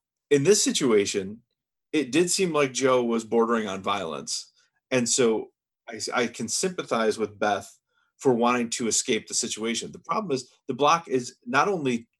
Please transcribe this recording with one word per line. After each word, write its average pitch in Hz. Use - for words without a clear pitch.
in 143
this 196
situation, 104
it 143
did 170
seem 185
like 143
Joe 127
was 113
bordering 113
on 95
violence, 92
and 123
so 113
I 120
s-, 104
I 120
can 117
sympathize 127
with 101
Beth 101
for 135
wanting 120
to 120
escape 107
the -
situation. 110
The -
problem 196
is 131
the 131
block 147
is 123
not 135
only 135